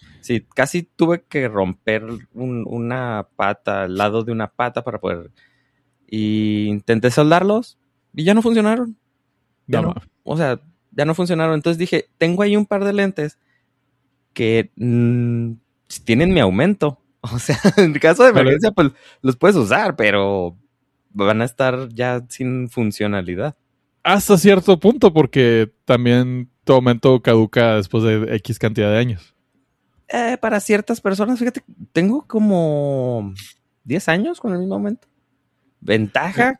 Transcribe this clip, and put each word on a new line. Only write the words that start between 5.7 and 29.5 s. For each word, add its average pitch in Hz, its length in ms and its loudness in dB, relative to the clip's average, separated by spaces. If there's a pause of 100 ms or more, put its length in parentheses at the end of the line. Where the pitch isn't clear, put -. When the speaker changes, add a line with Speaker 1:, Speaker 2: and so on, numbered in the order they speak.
Speaker 1:
Y 107 600 -2
intenté 113 440 -2
soldarlos 180 640 0 (380)
y 151 80 -8
ya 190 100 4
no 220 80 4
funcionaron. 226 560 0 (680)
Ya 117 140 0
Speaker 2:
No 110 80 -2
Speaker 1:
no. - 60 -6
Speaker 2:
mames. - 140 -16 (140)
Speaker 1:
O - 120 -6
sea, 139 240 -2 (320)
ya 147 140 -2
no 160 80 0
funcionaron. 160 400 -2
Entonces 165 240 -2
dije, 175 400 -4
"Tengo 175 240 0
ahí 208 160 2
un 208 80 0
par 202 200 -4
de 202 80 -2
lentes 190 440 -4 (960)
que, 113 440 0
mm, 120 760 -2 (540)
tienen 160 280 2
mi 170 60 2
aumento". 135 640 0
<laughs> - 60 -20 (240)
O 123 60 -6
sea, - 180 -2 (200)
en 170 160 4
caso 165 320 4
de 254 60 8
Speaker 2:
Vale. 190 100 4
Speaker 1:
emergencia, 151 300 2
pues, 156 200 2 (300)
los 131 160 0
puedes 190 180 4
usar, 147 400 0
pero 98 640 0 (540)
van 104 300 0
a 117 40 0
estar 127 480 -4
ya 123 340 -4
sin 127 420 -8
funcionalidad. 104 840 -4 (480)
Speaker 2:
Hasta 190 340 4
cierto 185 400 6
punto, 220 360 4
porque 120 580 2 (140)
también 123 640 2 (160)
tu 135 80 6
aumento 127 480 4
caduca 113 560 4
después 110 260 -2
de 110 320 0
X 110 240 -6
cantidad 107 320 0
de 107 60 2
años. 117 360 -4 (760)